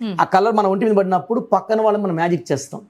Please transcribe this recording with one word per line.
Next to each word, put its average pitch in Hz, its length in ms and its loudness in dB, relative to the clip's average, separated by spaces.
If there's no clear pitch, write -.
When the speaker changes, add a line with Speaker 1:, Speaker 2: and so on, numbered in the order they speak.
Speaker 1:
Hmm. 180 180 -2
Speaker 2:
ఆ - 20 6
కలర్ 190 320 2
మన 208 120 2
ఒంటి 196 180 0
మీద 214 100 2
పడినప్పుడు 185 440 0
పక్కన 220 420 0
వాళ్ళు 208 180 2
మనం 190 160 -2
మ్యాజిక్ 170 360 -2
చేస్తాం. 160 380 -6